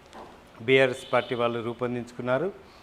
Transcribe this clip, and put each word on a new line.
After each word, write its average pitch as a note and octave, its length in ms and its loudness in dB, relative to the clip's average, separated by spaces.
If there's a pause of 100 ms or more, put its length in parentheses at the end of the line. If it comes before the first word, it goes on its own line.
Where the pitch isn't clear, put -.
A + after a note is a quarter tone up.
(600)
బీఆర్ఎస్ C3 520 4
పార్టీ B2 220 0
వాళ్ళు A#2+ 280 0
రూపొందించుకున్నారు. B2 880 -4 (320)